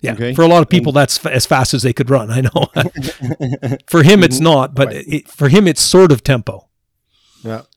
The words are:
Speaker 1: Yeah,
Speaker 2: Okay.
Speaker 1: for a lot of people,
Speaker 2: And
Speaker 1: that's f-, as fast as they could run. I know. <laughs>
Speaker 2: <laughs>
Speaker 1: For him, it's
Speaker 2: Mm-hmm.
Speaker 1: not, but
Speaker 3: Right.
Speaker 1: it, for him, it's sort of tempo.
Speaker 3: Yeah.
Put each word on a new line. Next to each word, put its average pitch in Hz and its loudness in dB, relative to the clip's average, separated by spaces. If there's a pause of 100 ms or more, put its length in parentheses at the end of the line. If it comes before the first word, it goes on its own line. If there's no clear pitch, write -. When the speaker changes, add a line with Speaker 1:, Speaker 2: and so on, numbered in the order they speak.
Speaker 1:
Yeah, 120 -6
Speaker 2:
Okay. 120 -8
Speaker 1:
for 156 -2
a 165 4
lot 170 4
of - -2
people, 151 0
Speaker 2:
And 135 0
Speaker 1:
that's 143 0
f-, 156 -8
as 127 -2
fast 131 -2
as 123 -2
they 123 -2
could 123 -4
run. 120 -2
I 120 -2
know. 131 -2
<laughs> 139 -6
Speaker 2:
<laughs> - -20
Speaker 1:
For 170 2
him, 185 6
it's 127 -2
Speaker 2:
Mm-hmm. 139 -2
Speaker 1:
not, 139 0
but 127 0
Speaker 3:
Right. - -12
Speaker 1:
it, - -10
for 143 -2
him, 190 4
it's 156 -2
sort 185 6
of 131 0
tempo. 107 -4 (720)
Speaker 3:
Yeah. 113 -10 (140)